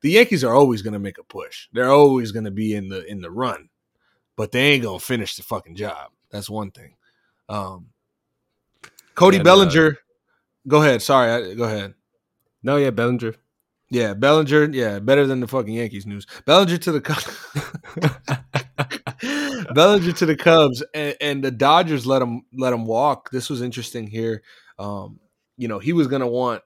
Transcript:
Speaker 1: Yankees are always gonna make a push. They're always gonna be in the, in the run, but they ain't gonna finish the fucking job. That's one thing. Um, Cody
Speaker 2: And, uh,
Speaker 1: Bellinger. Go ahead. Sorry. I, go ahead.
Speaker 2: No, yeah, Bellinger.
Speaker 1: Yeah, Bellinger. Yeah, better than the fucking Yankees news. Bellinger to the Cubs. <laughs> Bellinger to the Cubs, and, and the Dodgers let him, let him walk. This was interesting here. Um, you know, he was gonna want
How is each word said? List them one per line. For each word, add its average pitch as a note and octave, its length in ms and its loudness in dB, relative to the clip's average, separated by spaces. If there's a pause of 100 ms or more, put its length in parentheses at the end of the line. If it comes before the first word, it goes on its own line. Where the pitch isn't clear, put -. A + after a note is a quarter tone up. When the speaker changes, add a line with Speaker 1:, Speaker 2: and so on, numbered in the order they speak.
(120)
Speaker 1:
Yankees G#3 320 4
are A#2 100 0
always B2+ 300 4
gonna G#2 160 -8
make G2 180 -10
a - 60 -20
push. - 500 -16
They're B2 180 0
always C3+ 400 6
gonna G#2+ 200 -8
be G#2+ 240 -4
in G2 140 -8
the, F#2+ 160 -10
in G2 160 -12
the E2+ 100 -14
run, G2+ 380 -8 (680)
but G#2+ 160 -6
they C3+ 220 2
ain't B2+ 100 0
gonna F#2+ 160 -8
finish A2+ 360 -6
the - 80 -18
fucking F#2 320 -12
job. F2 360 -12 (200)
That's G#2 180 -14
one G#2 220 -10
thing. - 240 -20 (520)
Um, F#2+ 400 -12 (1300)
Cody F#3+ 220 6
Speaker 2:
And, E3 100 4
uh, - 20 8
Speaker 1:
Bellinger. D#3+ 480 6 (720)
Go D3+ 160 4
ahead. B2+ 180 4
Sorry. B2+ 300 2
I, A2 240 -4
go A#2 80 -4
ahead. G#2 320 -6 (680)
Speaker 2:
No, C#3 160 0
yeah, C#3 140 2
Bellinger. A#2 420 -2 (560)
Speaker 1:
Yeah, A#2 240 0
Bellinger. D3 580 4
Yeah, A2+ 280 -4
better C#3 260 4
than C3+ 140 -2
the A#2+ 80 -4
fucking A2 260 -4
Yankees G#2+ 320 -8
news. G2+ 220 -14 (180)
Bellinger F3 320 4
to E3+ 140 -4
the D3 100 -2
Cubs. - 260 -6 (680)
<laughs> G3+ 1800 -6
Bellinger F3 400 4
to F3+ 120 -2
the D#3 100 0
Cubs, D3 480 4 (100)
and, D3 280 -6
and C#3+ 220 -4
the C3 80 -2
Dodgers C#3+ 540 2
let C3 160 2
him, A#2+ 220 -6 (100)
let B2+ 200 -2
him A2+ 120 -4
walk. B2 460 -2
This B2+ 180 -8
was B2+ 120 -6
interesting A#2+ 460 -10
here. A2+ 340 -6 (360)
Um, G2+ 420 -12 (380)
you A#2+ 100 -8
know, G#2 120 -6
he C3 140 -4
was D#3+ 140 2
gonna C3 200 -2
want A#2+ 380 -2